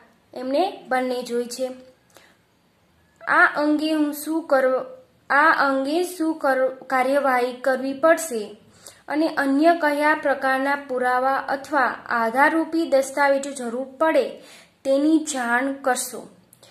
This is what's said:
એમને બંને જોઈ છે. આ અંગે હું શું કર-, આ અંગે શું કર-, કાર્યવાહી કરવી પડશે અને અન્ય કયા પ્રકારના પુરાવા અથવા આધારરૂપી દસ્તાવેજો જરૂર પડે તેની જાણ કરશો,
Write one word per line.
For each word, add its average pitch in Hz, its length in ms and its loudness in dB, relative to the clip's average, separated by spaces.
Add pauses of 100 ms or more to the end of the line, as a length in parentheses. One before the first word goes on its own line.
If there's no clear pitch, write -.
(340)
એમને 285 540 -2
બંને 254 340 -2
જોઈ 240 240 -4
છે. 254 260 -8 (1600)
આ 330 180 4 (100)
અંગે 302 380 0
હું 294 200 0
શું 320 340 -6
કર-, 262 380 2 (440)
આ 285 220 4 (180)
અંગે 277 340 0
શું 320 360 -4
કર-, 262 300 0
કાર્યવાહી 262 840 0
કરવી 262 400 -2
પડશે 226 640 0 (500)
અને 311 200 0
અન્ય 285 540 2
કયા 294 340 2
પ્રકારના 277 600 0
પુરાવા 254 600 -2
અથવા 269 680 -2
આધારરૂપી 294 840 2
દસ્તાવેજો 277 640 2
જરૂર 247 340 -8 (120)
પડે 208 440 0 (440)
તેની 285 320 4
જાણ 262 560 -2
કરશો, 247 560 -4 (420)